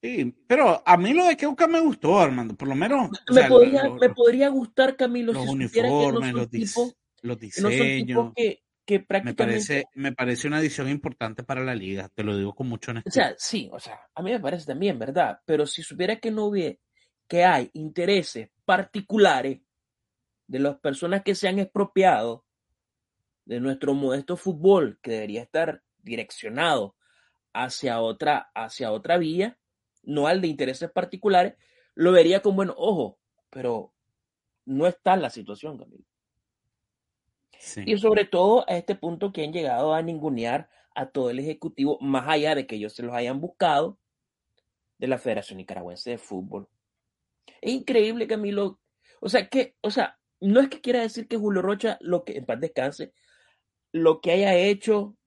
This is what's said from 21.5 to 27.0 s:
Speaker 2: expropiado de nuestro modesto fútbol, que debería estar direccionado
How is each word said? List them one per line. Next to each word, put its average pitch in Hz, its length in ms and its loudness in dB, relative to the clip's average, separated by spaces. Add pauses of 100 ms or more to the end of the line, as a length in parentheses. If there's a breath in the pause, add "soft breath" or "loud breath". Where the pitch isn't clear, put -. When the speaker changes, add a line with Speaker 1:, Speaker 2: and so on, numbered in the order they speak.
Speaker 2:
expropiado 185 880 2 (1000)
de 120 160 -8
nuestro 135 340 -2
modesto 139 420 -2
fútbol, 170 680 2
que - 80 -10
debería 107 320 -6
estar 156 400 -4 (160)
direccionado 113 960 -4 (580)